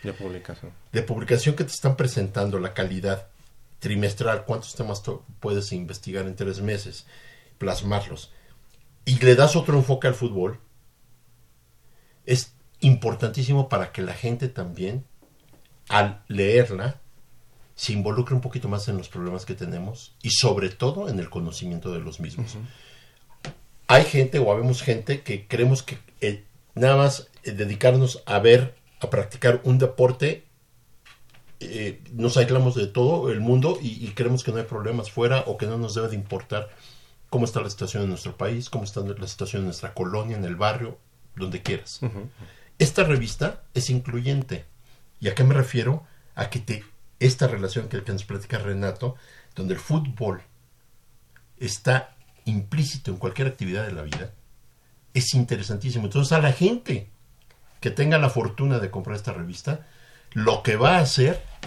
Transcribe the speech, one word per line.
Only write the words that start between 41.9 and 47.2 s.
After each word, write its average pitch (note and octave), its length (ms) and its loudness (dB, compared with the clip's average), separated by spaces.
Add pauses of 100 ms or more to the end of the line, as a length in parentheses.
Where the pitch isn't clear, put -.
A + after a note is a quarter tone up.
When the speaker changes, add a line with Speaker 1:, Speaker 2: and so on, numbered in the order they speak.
Speaker 1:
Ujú. A2 260 -6 (520)
Speaker 2:
Esta F3 240 4
revista C#3 580 -2 (120)
es B2+ 160 -2
incluyente. B2 760 -4 (560)
¿Y G2+ 80 -4
a F#2+ 60 -2
qué C3 100 4
me C3+ 100 8
refiero? C3 500 0 (320)
A - 120 -4
que B2+ 120 -6
te, G#2 240 -8 (340)
esta B2+ 300 4